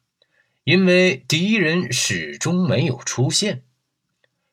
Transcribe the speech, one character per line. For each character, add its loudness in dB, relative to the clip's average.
因 4
为 4
敌 0
人 -2
始 -4
终 -2
没 2
有 -2
出 -4
现， -2